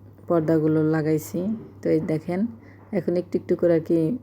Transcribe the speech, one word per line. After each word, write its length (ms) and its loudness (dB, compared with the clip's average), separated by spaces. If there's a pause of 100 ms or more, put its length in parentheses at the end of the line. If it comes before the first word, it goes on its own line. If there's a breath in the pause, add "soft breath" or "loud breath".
(280)
পর্দাগুলো 560 2
লাগাইছি। 720 -2 (260)
তো 80 -2
এই 100 4
দেখেন 480 -4 (440 loud breath)
এখন 240 -2
একটু 220 -2
একটু 180 0
করে 180 4
আর 60 4
কি 440 0